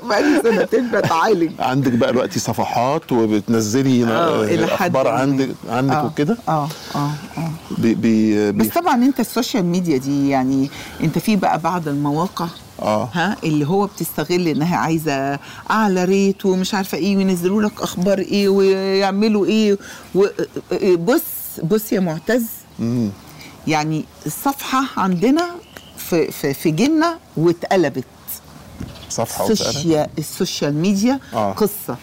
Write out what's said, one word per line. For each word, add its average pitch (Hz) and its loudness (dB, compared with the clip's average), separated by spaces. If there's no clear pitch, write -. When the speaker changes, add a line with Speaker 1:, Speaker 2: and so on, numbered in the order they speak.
Speaker 1:
بقالي 240 2
سنتين 226 2
بتعالج. 170 2
Speaker 2:
عندك 131 2
بقى 131 2
دلوقتي 120 0
صفحات 120 -2
وبتنزلي، 113 2
Speaker 1:
آه، 117 2
Speaker 2:
آه، 113 2
Speaker 1:
إلى 165 2
حد 180 0
Speaker 2:
أخبار 131 2
Speaker 1:
ما. 120 0
Speaker 2:
عندك، 135 2
عندك 131 0
Speaker 1:
آه، 151 0
Speaker 2:
وكده؟ 147 0
Speaker 1:
آه، 151 0
آه، 147 -2
آه. 160 -6
Speaker 2:
بي-، 113 2
بي-، 107 2
Speaker 1:
بس 101 2
Speaker 2:
بي- 214 -2
Speaker 1:
طبعًا 339 2
أنت 247 2
السوشيال 226 -2
ميديا 175 0
دي 139 0
يعني 135 0
أنت 160 0
في 214 2
بقى 185 2
بعض 170 -2
المواقع، 147 -2
Speaker 2:
آه. 107 0
Speaker 1:
ها، 185 -2
اللي 151 0
هو 196 2
بتستغل 175 -2
إنها 151 0
عايزة 143 -2
أعلى 190 2
ريت 196 2
ومش 185 0
عارفة 190 -2
إيه، 196 2
وينزلوا 190 2
لك 208 -2
أخبار 190 0
إيه 202 0
ويعملوا 196 2
إيه 208 4
و-، 190 6
بص، 180 2
بص 208 0
يا 208 0
معتز، 185 0
Speaker 2:
مم. 117 0
Speaker 1:
يعني 156 -2
الصفحة 269 -4
عندنا 196 2
في، - 0
في، 143 -4
في 156 -2
جيلنا 311 2
واتقلبت. 165 0
Speaker 2:
صفحة - -4
Speaker 1:
السوشيا-، 143 0
Speaker 2:
واتقلبت؟ 151 2
Speaker 1:
السوشيال 156 -4
ميديا 202 2
Speaker 2:
آه. 107 0
Speaker 1:
قصة. 160 -2